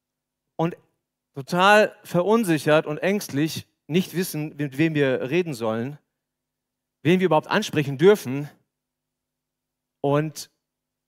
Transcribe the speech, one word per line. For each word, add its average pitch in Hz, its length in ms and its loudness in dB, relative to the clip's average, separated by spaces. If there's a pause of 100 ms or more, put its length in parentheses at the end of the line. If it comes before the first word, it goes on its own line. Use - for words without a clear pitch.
(560)
und 165 200 -2 (600)
total 190 680 4
verunsichert 170 840 0
und 151 100 -8
ängstlich 160 720 -4 (180)
nicht 175 300 -2
wissen, 156 420 -6
mit 143 220 -8
wem 160 160 0
wir 131 340 0
reden 165 240 -2
sollen, 117 460 -6 (1040)
wen 180 160 4
wir 185 80 0
überhaupt 156 200 2
ansprechen 143 520 -2
dürfen. 147 500 2 (1500)
Und 147 480 -2 (580)